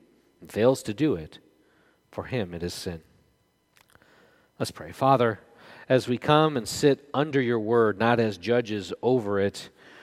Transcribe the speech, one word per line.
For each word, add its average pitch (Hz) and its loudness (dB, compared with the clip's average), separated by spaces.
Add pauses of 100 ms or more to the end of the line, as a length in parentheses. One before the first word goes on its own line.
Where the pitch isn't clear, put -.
(400)
and - -20
fails 123 2
to 110 -8
do 120 0
it, 78 -12 (720)
for 98 -10
him 95 -6
it 85 -10
is 87 -6
sin." 85 -10 (1600)
Let's 120 -4
pray. - -14
Father, 123 2 (500)
as 127 2
we 123 -2
come 151 2
and 110 -4
sit - 0
under 139 0
your 120 0
word, 110 2
not 113 2
as 107 -2
judges 104 -2
over 110 0
it, 98 -4 (340)